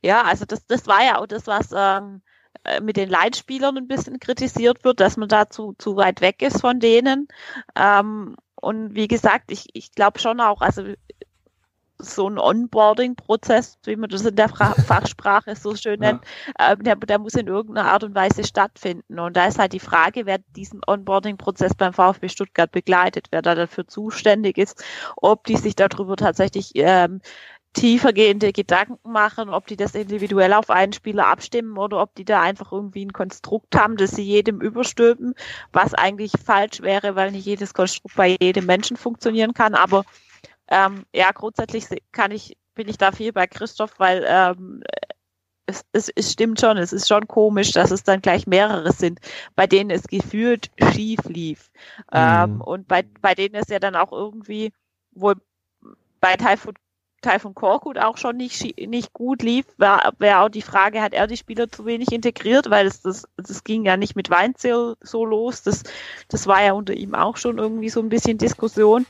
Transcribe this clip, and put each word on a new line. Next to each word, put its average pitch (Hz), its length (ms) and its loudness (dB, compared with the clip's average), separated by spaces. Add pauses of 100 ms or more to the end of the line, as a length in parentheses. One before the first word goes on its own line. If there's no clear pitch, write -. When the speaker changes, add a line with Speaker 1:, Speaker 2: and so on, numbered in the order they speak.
Speaker 1:
Ja, 208 200 4
also 190 220 0
das, - 220 -10
das - 180 -2
war 208 160 4
ja 247 200 2
auch 226 60 -10
das, 208 200 -10
was, 214 260 -2
ähm, 196 460 -2 (460)
äh, - 160 -4
mit 214 160 -4
den 196 100 -2
Leitspielern 254 680 -2
ein 254 100 -10
bisschen 262 320 -8
kritisiert 247 640 -2
wird, 247 160 2
dass 190 160 4
man 214 140 -8
da 214 200 4
zu, 214 280 -12
zu 202 180 -6
weit 190 240 2
weg 180 220 0
ist 269 180 -2
von 247 220 0
denen. 254 480 2 (480)
Ähm, 202 580 2 (240)
und 220 360 -6
wie 214 120 0
gesagt, 226 420 0
ich, - 220 -12
ich - 220 -18
glaub 208 260 2
schon 240 220 -2
auch, 208 180 0
also 202 220 -2 (1160)
so - 280 -4
ein 202 100 -6
Onboarding-Prozess, 226 1500 2
wie 214 100 -6
man 214 140 -8
das 196 160 -6
in 208 100 0
der 214 140 4
Fra-, 208 240 2
Speaker 2:
<laughs> - 140 4
Speaker 1:
Fachsprache 208 680 0
so 208 180 -8
schön 214 280 -6
Speaker 2:
Ja. 214 100 2
Speaker 1:
nennt, 240 120 -6 (360)
ähm, 202 240 2
der, 214 140 2
der 208 220 -2
muss 214 160 -8
in 233 120 -2
irgendeiner 214 420 -2
Art 202 140 2
und 202 100 -12
Weise 190 300 0
stattfinden. 180 760 -4
Und 175 180 -2
da 180 80 6
ist 214 120 0
halt 190 140 2
die 185 80 -10
Frage, 180 460 0
wer 190 140 -2 (140)
diesen 196 320 -18
Onboarding-Prozess 196 880 -2
beim 185 180 0
V 185 160 6
F 190 100 -2
B 185 80 -8
Stuttgart - 460 -2
begleitet, 180 580 0
wer 165 100 -2
da 170 140 2
dafür 170 320 -6
zuständig 214 680 0
ist, - 260 -2 (320)
ob 214 300 2
die 220 100 0
sich - 220 -2
darüber 196 400 0
tatsächlich, 196 580 -2
ähm, 180 460 4 (520)
tiefergehende 214 800 4
Gedanken 202 580 -2
machen, 214 380 -2
ob 196 180 -6
die 202 120 -14
das 202 180 -4
individuell 196 560 0
auf 214 180 2
einen 196 220 2
Spieler 202 360 -2
abstimmen 226 500 -2
oder 196 240 -4
ob 208 140 -4
die 190 100 -16
da 202 160 2
einfach 196 320 -4
irgendwie 196 320 -10
ein 196 80 -14
Konstrukt - 640 -6
haben, 226 180 0
das 196 160 0
sie 208 120 -8
jedem 208 360 0
überstülpen, 233 760 0 (360)
was 180 220 0
eigentlich 202 400 -2 (100)
falsch 208 380 0
wäre, 196 340 -2
weil 190 160 -2
nicht 196 140 -12
jedes 202 280 -8
Konstrukt - 440 -4
bei 185 240 4
jedem 185 240 2
Menschen 190 320 0
funktionieren 226 560 -2
kann. 220 200 2
Aber, 190 300 2 (640)
ähm, 190 380 2 (100)
ja, 190 160 4
grundsätzlich 220 560 -8
se-, - 140 -10 (100)
kann 202 200 -2
ich, - 260 -14 (180)
bin 214 140 -10
ich 214 80 -8
da 196 160 2
viel 220 180 -6
bei 180 160 0
Christoph, - 520 -8
weil, 185 280 2
ähm, 180 560 0 (840)
es, - 280 -12
es, - 200 0
es - 200 -4
stimmt 226 260 -2
schon, 220 160 4
es 180 160 -4
ist 196 160 -4
schon 208 220 4
komisch, 208 420 2
dass 180 200 4
es 190 120 -4
dann 190 180 2
gleich 180 260 0
mehrere 190 440 2
sind, 175 300 -2 (340)
bei 190 100 4
denen 196 260 2
es - 180 -4
gefühlt 220 600 -2 (220)
schief 214 380 -4
lief. 165 420 -10 (400)
Speaker 2:
Mhm. 160 80 2
Speaker 1:
Ähm, 165 420 2
und 185 280 -10
bei, 185 160 2 (160)
bei 190 120 2
denen 202 220 -4
es 208 140 -6
ja 202 100 -4
dann 190 160 -4
auch 180 160 0
irgendwie 214 600 -10 (400)
wohl 196 220 0 (840)
bei 185 160 2
Taifun, 196 380 -2 (500)
Taifun 202 300 -2
Korkut 240 460 -2
auch 220 180 -2
schon 240 200 -8
nicht 247 180 -10
schi-, - 320 -10
nicht 240 260 -8
gut 247 300 -6
lief, 240 240 0 (100)
war, 196 400 4
wär 202 240 6
auch 214 80 4
die 208 140 -10
Frage, 208 400 0
hat 208 100 -4
er 208 140 0
die 226 100 -8
Spieler 226 320 -6
zu - 160 -16
wenig 233 260 -2
integriert, 233 600 0
weil 202 160 4
es, - 160 -6
das, 185 240 -8 (100)
das 190 260 -14
ging 220 220 -4
ja 185 100 4
nicht 202 200 -4
mit - 160 -4
Weinzierl 233 720 0
so 226 220 -6
los, 226 380 -4
das, - 220 -4 (460)
das - 180 -6
war 196 160 4
ja 202 100 4
unter 202 220 -4
ihm 196 180 -10
auch 226 240 -2
schon 240 220 -4
irgendwie 220 300 -6
so 233 100 -4
ein 226 100 -4
bisschen 220 300 -2
Diskussion. 220 720 2